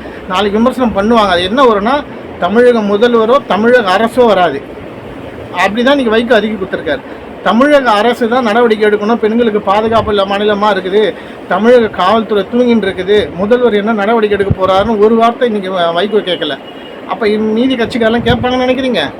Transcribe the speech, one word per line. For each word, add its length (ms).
நாளைக்கு 300
விமர்சனம் 380
பண்ணுவாங்க. 400
அது 80
என்ன 200
வரும்னா 300
தமிழக 400
முதல்வரோ 560
தமிழக 500
அரசோ 300
வராது. 360
அப்படிதான் 400
இன்னைக்கு 200
வைகோ 160
அறிக்கை 240
கொடுத்திருக்காரு. 480
தமிழக 460
அரசு 380
தான் 160
நடவடிக்கை 440
எடுக்கணும், 360
பெண்களுக்கு 360
பாதுகாப்பு 540
இல்ல 100
மாநிலமா 500
இருக்குது, 400
தமிழக 400
காவல்துறை 640
தூங்கின்னு 340
இருக்குது, 480
முதல்வர் 400
என்ன 180
நடவடிக்கை 460
எடுக்க 160
போறாருன்னு 440
ஒரு 160
வார்த்தை 320
இன்னைக்கு 260
வ-, 220
வைகோ 300
கேட்கல. 340
அப்ப 200
இந்-, 240
நீதி 220
கட்சிக்காரெல்லாம் 520
கேட்பாங்கன்னு 400
நினைக்கிறீங்க? 360